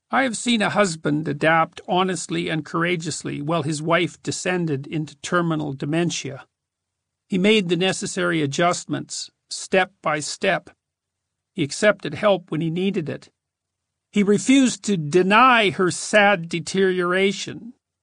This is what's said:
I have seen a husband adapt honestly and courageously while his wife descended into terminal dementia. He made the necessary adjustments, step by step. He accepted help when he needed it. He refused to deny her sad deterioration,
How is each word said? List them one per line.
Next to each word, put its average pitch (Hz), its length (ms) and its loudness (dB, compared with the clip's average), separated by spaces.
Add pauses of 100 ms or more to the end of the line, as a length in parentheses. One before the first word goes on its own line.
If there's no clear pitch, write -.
(120)
I 247 120 2
have 240 140 -4
seen 233 240 0
a 185 80 2
husband 156 580 0
adapt 156 600 0
honestly 180 600 -2
and 160 160 -4
courageously 165 760 -4
while 156 220 -2
his 151 180 -4
wife 165 400 0
descended 160 640 -4
into 156 320 -6
terminal 160 560 -2
dementia. 147 720 -4 (840)
He 185 120 -2
made 202 300 4
the 175 60 0
necessary 180 640 -2
adjustments, 170 920 -2 (180)
step - 420 -2 (120)
by 151 160 -2
step. 175 500 -4 (840)
He 165 100 -4
accepted 202 500 0
help 185 380 0
when 156 100 -2
he 165 80 -2
needed 180 400 -2
it. - 200 -12 (840)
He 208 100 2
refused 208 640 4
to 202 120 0
deny 190 760 4
her 180 180 0
sad 202 600 2
deterioration, 185 1200 -2 (300)